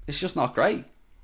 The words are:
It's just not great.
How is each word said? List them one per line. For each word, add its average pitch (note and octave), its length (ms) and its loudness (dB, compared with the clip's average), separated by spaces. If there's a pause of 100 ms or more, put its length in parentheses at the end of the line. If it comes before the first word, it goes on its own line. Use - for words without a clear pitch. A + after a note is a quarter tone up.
It's C#3+ 140 -4
just F#3 160 -4
not B2 180 2
great. F#3+ 300 2 (400)